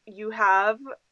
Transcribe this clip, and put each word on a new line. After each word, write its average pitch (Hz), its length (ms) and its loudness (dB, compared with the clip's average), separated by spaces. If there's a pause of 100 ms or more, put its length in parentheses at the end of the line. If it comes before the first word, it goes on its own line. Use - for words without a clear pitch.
you 214 240 -12
have 208 480 2 (340)